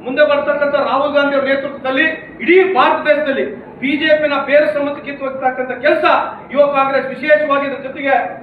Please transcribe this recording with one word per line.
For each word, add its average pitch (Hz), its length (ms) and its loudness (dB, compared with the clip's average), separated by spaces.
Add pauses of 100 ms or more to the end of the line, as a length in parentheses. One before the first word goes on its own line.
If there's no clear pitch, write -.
ಮುಂದೆ 285 260 2
ಬರ್ತಕ್ಕಂಥ 285 440 0 (140)
ರಾಹುಲ್ 285 260 0
ಗಾಂಧಿ 277 220 2
ಅವರ 269 120 0
ನೇತೃತ್ವದಲ್ಲಿ 269 560 -2 (380)
ಇಡೀ 349 140 6 (200)
ಭಾರತ 311 220 2 (100)
ದೇಶದಲ್ಲಿ 285 360 0 (360)
ಬಿ 269 100 -2 (100)
ಜೆ 311 100 2 (100)
ಪಿನ 285 160 0 (140)
ಬೇರೆ 302 240 4
ಸಮ್ಮತಿ 285 320 -4
ಕಿತ್ತುಕೊಳ್ತಕ್ಕಂಥ 262 640 -6 (140)
ಕೆಲಸ 311 200 2 (480)
ಯುವ 285 120 6 (120)
ಕಾಂಗ್ರೆಸ್, 269 380 0
ವಿಶೇಷವಾಗಿ 294 540 0
ಇದ್ರ 254 180 -8
ಜೊತೆಗೆ 277 280 -2 (280)